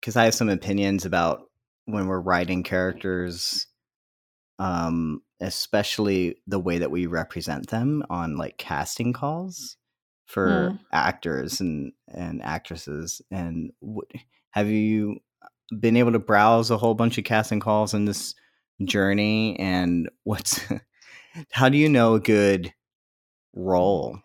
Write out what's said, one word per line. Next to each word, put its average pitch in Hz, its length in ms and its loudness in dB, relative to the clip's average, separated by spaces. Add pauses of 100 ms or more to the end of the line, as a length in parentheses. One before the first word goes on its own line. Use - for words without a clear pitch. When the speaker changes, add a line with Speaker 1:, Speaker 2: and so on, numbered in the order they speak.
Speaker 1:
'cause 113 140 -4
I 117 100 6
have 113 100 4
some 113 140 0
opinions 98 560 0
about 85 380 0 (420)
when 104 220 -4
we're 92 120 -2
writing 90 440 0
characters, 90 1040 -4 (920)
um, 82 640 -4 (180)
especially 98 960 -2 (100)
the 98 120 -2
way 87 200 -2
that 78 120 -2
we 87 140 -2
represent 82 640 -6
them 135 420 -2
on, 82 280 -4
like, 76 200 -8
casting 101 560 -4
calls 156 640 -8 (480)
for - 460 0
Speaker 2:
Hmm. 202 40 -8 (160)
Speaker 1:
actors 78 680 -2
and, 76 300 -4 (160)
and 85 340 -10
actresses. 82 880 -10
And 85 420 -6 (100)
w-, 107 260 -10 (440)
have 104 180 0
you 107 480 0 (600)
been 113 200 4
able 120 160 6
to 113 60 4
browse 113 520 6
a 113 60 2
whole 113 180 2
bunch 113 220 2
of 104 80 -4
casting 107 340 0
calls 107 340 0
in 104 120 0
this - 280 -4 (500)
journey? 104 760 2
And 90 500 0 (140)
what's, - 360 -2 (460)
<laughs> - 460 -20
how 131 180 4
do 139 80 4
you 151 120 6
know 117 260 6
a 107 40 6
good 101 540 4 (800)
role 92 720 0